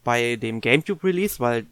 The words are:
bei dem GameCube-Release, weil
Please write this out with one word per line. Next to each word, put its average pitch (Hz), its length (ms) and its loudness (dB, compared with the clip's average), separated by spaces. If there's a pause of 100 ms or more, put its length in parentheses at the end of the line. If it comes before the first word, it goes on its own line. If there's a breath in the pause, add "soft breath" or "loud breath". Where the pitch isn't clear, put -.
bei 120 340 0
dem 113 260 -6
GameCube-Release, 180 760 0
weil 120 340 0